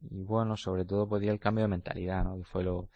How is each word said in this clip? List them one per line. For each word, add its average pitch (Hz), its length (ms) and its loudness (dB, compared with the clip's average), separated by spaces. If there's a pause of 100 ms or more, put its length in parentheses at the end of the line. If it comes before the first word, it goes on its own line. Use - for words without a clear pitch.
y 95 220 -10
bueno, 110 340 2
sobre 92 260 0
todo, 101 240 2
pues, 104 140 0
di 104 60 2
el 104 120 0
cambio 110 240 2
de 104 40 4
mentalidad, 92 560 0
¿no? 92 120 0
Que 90 80 -8
fue 92 200 -2
lo, 90 320 -2